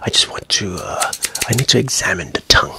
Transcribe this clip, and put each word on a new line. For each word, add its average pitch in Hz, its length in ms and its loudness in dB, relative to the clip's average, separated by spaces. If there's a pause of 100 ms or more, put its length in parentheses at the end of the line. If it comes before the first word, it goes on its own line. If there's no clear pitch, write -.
I - 80 -2
just - 200 2
want - 180 -10
to, 92 280 -2
uh, - 360 -4 (360)
I - 60 2
need 131 140 2
to 127 100 6
examine - 540 0
the - 100 -4
tongue. - 360 2